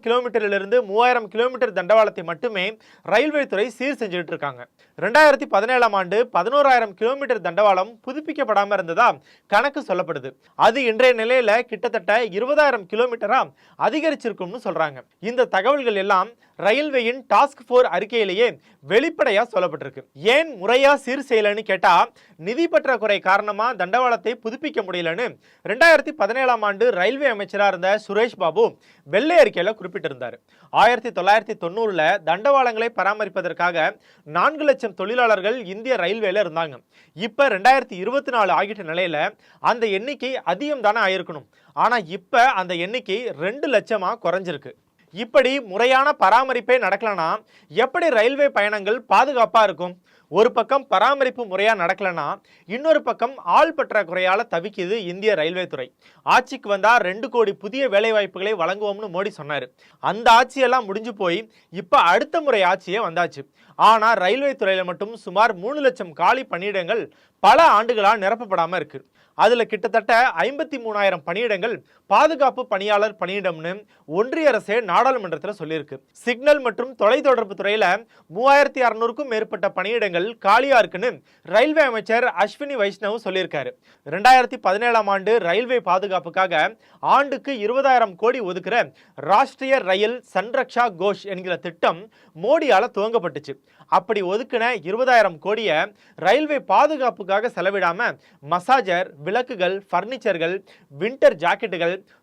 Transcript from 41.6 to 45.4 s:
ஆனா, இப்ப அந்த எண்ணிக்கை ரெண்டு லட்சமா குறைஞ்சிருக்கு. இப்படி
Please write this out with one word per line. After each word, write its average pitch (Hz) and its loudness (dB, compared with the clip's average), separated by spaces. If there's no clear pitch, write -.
ஆனா, 208 0
இப்ப 196 0
அந்த 190 0
எண்ணிக்கை 220 -6
ரெண்டு 202 -6
லட்சமா 208 0
குறைஞ்சிருக்கு. 170 -6
இப்படி 254 0